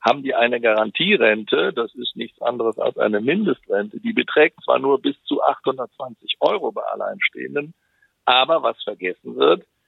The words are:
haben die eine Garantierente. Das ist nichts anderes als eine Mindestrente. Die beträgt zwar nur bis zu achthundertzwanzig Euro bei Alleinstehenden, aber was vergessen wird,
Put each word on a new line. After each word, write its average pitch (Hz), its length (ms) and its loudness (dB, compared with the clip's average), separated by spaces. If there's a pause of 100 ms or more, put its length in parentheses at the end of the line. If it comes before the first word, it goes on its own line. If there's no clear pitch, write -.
haben 135 220 0
die 131 140 -4
eine 120 240 0
Garantierente. 113 1120 2
Das 117 240 -4
ist - 180 -8
nichts - 260 -12
anderes 120 380 -2
als - 180 -2
eine 107 240 2
Mindestrente. 123 760 -2
Die 113 140 -4
beträgt 151 500 2
zwar 131 160 2
nur 135 240 2
bis 143 220 -2
zu - 180 -2
achthundertzwanzig 131 960 -4
Euro 143 320 0
bei 107 120 -8
Alleinstehenden, 104 920 -6 (500)
aber 131 380 2
was 117 220 -2
vergessen 92 500 -8
wird, 147 320 4 (220)